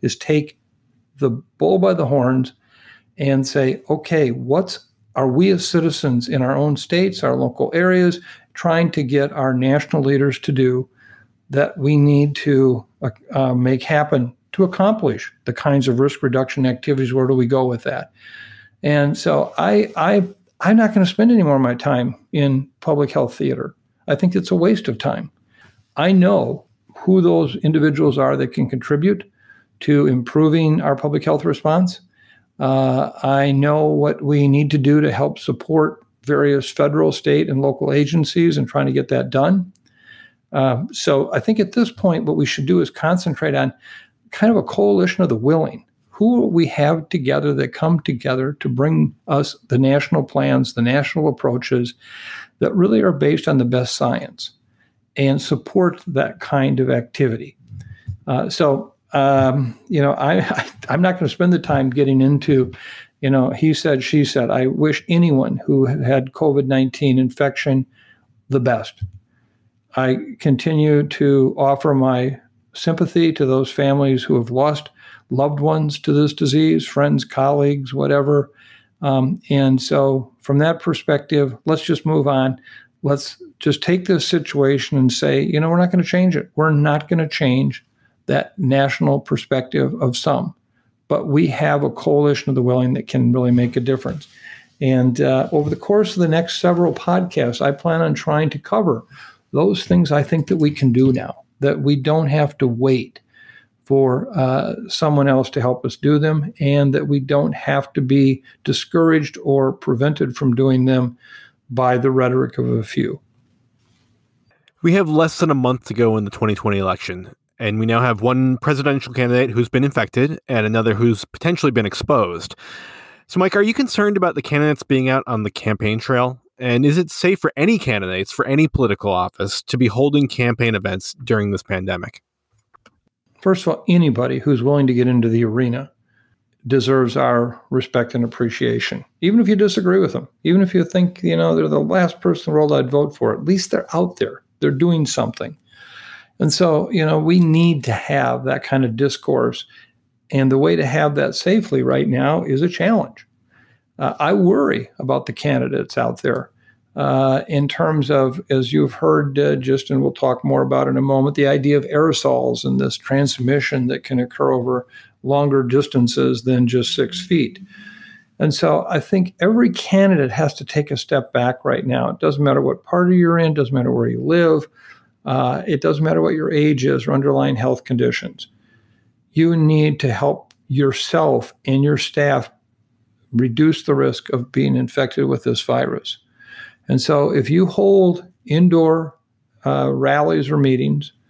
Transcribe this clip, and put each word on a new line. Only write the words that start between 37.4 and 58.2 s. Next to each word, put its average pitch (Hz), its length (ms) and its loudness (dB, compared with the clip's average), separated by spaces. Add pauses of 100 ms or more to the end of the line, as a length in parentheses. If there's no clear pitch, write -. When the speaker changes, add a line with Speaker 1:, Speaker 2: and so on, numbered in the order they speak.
Speaker 1:
and 135 140 -2
local 139 300 -2
agencies 147 640 2
in 131 80 -2
trying 139 200 -2
to 135 60 -2
get 135 160 0
that 127 220 -2
done. 170 420 0 (800)
Uh, 135 300 0 (100)
so - 400 -2
I 151 60 0
think 220 220 0
at 190 120 -2
this 233 200 0
point, 170 320 0
what 151 120 -2
we 147 80 0
should 139 220 -4
do 175 140 2
is - 100 -2
concentrate 160 640 -2
on 135 180 0 (600)
kind 214 180 2
of 226 60 4
a - 80 0
coalition 196 580 0
of 170 60 2
the 117 80 0
willing. 139 480 -2 (260)
Who 240 360 2
we 165 200 2
have 156 420 -2
together 143 460 -2
that 135 140 -2
come 160 320 0
together 131 600 -4
to - 80 -6
bring 147 460 0 (120)
us 147 300 -2 (120)
the 123 100 0
national 139 440 2
plans, 135 520 -2
the 120 80 -2
national 139 440 0
approaches 123 680 -2 (680)
that 165 160 -2
really 208 240 4
are 190 120 2
based 147 360 0
on 143 100 2
the 127 60 2
best 123 320 -2
science - 540 -6 (640)
and 139 260 0
support - 640 -2
that 143 320 -4
kind 135 400 -2
of 131 120 0
activity. 120 640 -4 (720)